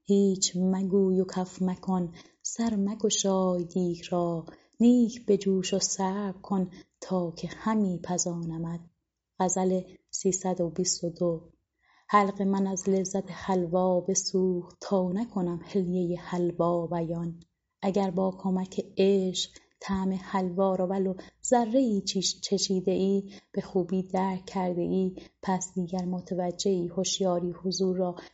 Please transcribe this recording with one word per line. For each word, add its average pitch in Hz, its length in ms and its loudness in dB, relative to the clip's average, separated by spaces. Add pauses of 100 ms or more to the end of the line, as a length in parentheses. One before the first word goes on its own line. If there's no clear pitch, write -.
هیچ 196 520 4
مگوی 190 680 4
و 185 40 0
کف 185 360 -4
مکن، 185 500 0 (300)
سر 226 340 -2
مگشای 196 880 2
دیگ 175 460 -2
را، 170 360 0 (340)
نیک 240 460 6
بجوش 190 480 2
و 185 60 0
صبر 190 640 -2
کن 185 280 -2 (320)
تا 175 300 -2
که 170 160 -10
همی 202 560 0
پزانمت. 170 760 -4 (600)
غزل 185 400 2 (300)
سیصد 185 500 0
و 170 80 0
بیست 180 340 -2
و 170 60 -2
دو. 170 320 -2 (680)
حلق 202 340 4
من 196 260 2
از 190 220 -2
لذت 190 380 0
حلوا 180 720 2
بسوخت 185 800 0
تا 185 300 0
نکنم 185 520 -2
حلیهٔ 180 580 -2
حلوا 170 640 0
بیان. 170 520 -4 (420)
اگر 196 300 0
با 190 280 0
کمک 185 460 -2 (120)
عشق 190 540 2 (280)
طعم 190 420 -2
حلوا 185 540 0
را 185 120 0
ولو 190 260 0 (320)
ذره‌ای 233 560 4
چیش-، - 400 -2
چشیده 190 500 0
ای، 196 400 2 (200)
به 196 100 -4
خوبی 185 420 0
درک 190 420 -2
کرده 180 360 -2
ای، 185 340 0 (260)
پس 185 340 -2
دیگر 180 300 -4
متوجهی 180 840 -2
هوشیاری 175 640 -2
حضور 185 460 -2
را 180 180 -2 (180)